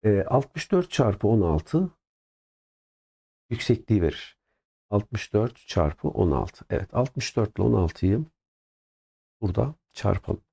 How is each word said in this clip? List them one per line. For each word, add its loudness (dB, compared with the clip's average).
Ee, 2
altmış -2
dört 0
çarpı 0
on 4
altı 0
yüksekliği 0
verir. -4
Altmış -4
dört 0
çarpı -2
on 0
altı. -4
Evet, -6
altmış -4
dört -4
ile 2
on 2
altıyı 0
burada -2
çarpalım. -2